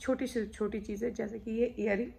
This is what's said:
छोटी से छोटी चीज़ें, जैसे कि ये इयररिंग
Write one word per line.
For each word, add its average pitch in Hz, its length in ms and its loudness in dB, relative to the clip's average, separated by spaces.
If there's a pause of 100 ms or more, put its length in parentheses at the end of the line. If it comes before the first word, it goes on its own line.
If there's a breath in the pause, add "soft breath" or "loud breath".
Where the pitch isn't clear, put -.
छोटी 262 260 2
से 233 180 0
छोटी 214 340 -2
चीज़ें, 214 340 -2
जैसे 220 260 -4
कि 214 120 -6
ये 226 140 4
इयररिंग 208 540 0